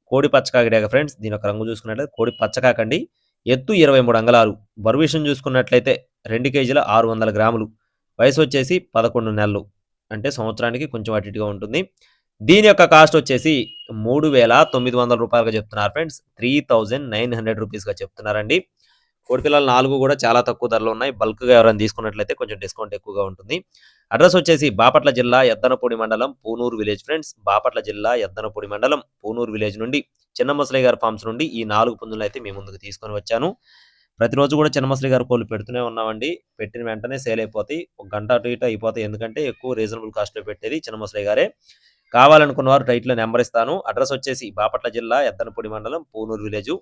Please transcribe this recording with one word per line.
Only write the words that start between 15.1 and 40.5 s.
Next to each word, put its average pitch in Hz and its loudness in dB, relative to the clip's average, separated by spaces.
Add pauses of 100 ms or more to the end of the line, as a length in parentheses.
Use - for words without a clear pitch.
రూపాయలుగా 117 0
చెప్తున్నారు 104 -4
ఫ్రెండ్స్. 156 -6 (160)
త్రీ 120 -4 (100)
థౌజండ్ 120 0
నైన్ 117 -2
హండ్రెడ్ 110 -4
రూపీస్గా 104 -8
చెప్తున్నారండి. 107 -4 (720)
కోడిపిల్లలు 143 2
నాలుగు 131 2
కూడా 135 2
చాలా 120 2
తక్కువ 120 -4
ధరలో 110 0
ఉన్నాయి. 120 -4
బల్క్‌గా 110 0
ఎవరైనా 113 6
తీసుకున్నట్లయితే 107 -4
కొంచెం 107 -8
డిస్కౌంట్ 101 -10
ఎక్కువగా 98 -6
ఉంటుంది. 98 -8 (540)
అడ్రస్ 160 4
వచ్చేసి 151 2
బాపట్ల 131 4
జిల్లా 123 2
ఎద్దనపూడి 123 0
మండలం 110 -2
పూనూరు 117 -6
విలేజ్ 104 -4
ఫ్రెండ్స్. 156 -6 (160)
బాపట్ల 107 0
జిల్లా 104 -6
ఎద్దనపూడి 104 -8
మండలం 120 -2 (180)
పూనూరు 110 -8
విలేజ్ 107 -6
నుండి 127 -4 (360)
చిన్న 131 -2
ముసలయ్య 135 0
గారి 117 4
ఫార్మ్స్ 110 -4
నుండి 117 -6
ఈ 113 -10
నాలుగు 110 0
పుంజులు 110 -10
అయితే 104 -8
మీ 107 -12
ముందుకు 98 -16
తీసుకొని 104 -16
వచ్చాను. 113 -2 (680)
ప్రతిరోజు 135 2
కూడా 151 2
చిన్న 139 -2
ముసలయ్య 135 0
గారి 123 0
కోళ్ళు 120 -2
పెడుతూనే 113 -8
ఉన్నామండి. 113 -4 (260)
పెట్టిన 107 -12
వెంటనే 113 -8
సేల్ 117 -4
అయిపోతాయి, 110 -6 (140)
ఒక 104 -20
గంట 104 -6
అటు 120 0
ఇటు 120 -4
అయిపోతాయి. 110 -4
ఎందుకంటే 110 -8
ఎక్కువ 127 -8
రీజనబుల్ 110 -6
కాస్ట్‌లో 104 -8
పెట్టేది 110 -8